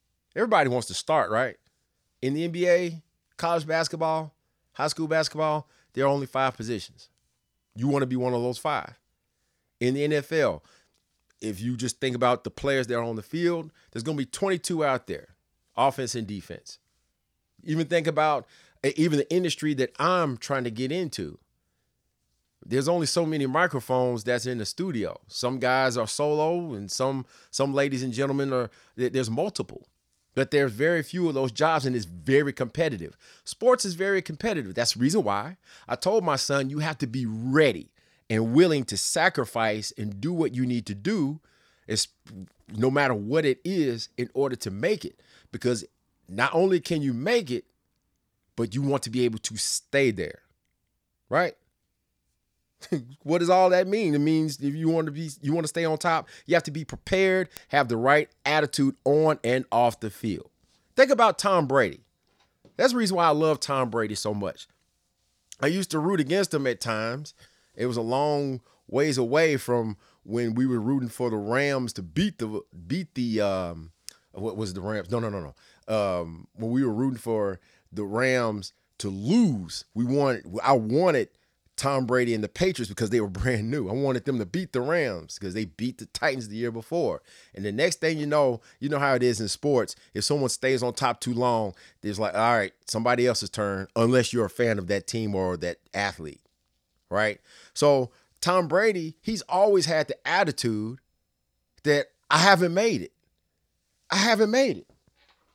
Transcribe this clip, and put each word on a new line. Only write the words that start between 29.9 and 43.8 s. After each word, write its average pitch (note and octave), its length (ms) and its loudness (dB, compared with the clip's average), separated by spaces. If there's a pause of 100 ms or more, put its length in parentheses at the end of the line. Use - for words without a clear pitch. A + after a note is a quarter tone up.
But C3+ 180 0
there's C#3 200 4
very D#3 300 2
few F3 260 -2
of D3 60 -2
those C3 180 0
jobs, D3+ 320 2
and C3 100 0
it's A2 120 -4
very C3+ 460 2
competitive. B2 640 -4 (280)
Sports B3 400 2
is F#3 100 -4
very F#3+ 280 0
competitive. D#3 520 -6
That's A#2 200 0
the A2 60 -6
reason D3+ 240 2
why G#2+ 340 -4 (280)
I A#2+ 100 -4
told G#3 280 2
my D3+ 120 0
son, C3+ 340 -2
"You D3 80 -6
have D3+ 200 -4
to C#3+ 80 -4
be A#2+ 200 -6
ready A#2 640 2 (400)
and A2+ 240 2
willing D#3 300 6
to G#2 120 -8
sacrifice A2+ 1000 0
and G#2 240 -8
do D#3+ 100 -2
what D#3+ 220 0
you B2+ 100 -2
need B2 220 -2
to G#2 80 -6
do, D3+ 460 -2 (460)
is, G#2+ 220 -2 (640)
no A#2+ 160 2
matter C#3 220 2
what A#2 320 0
it C3+ 180 0
is, D3 540 -2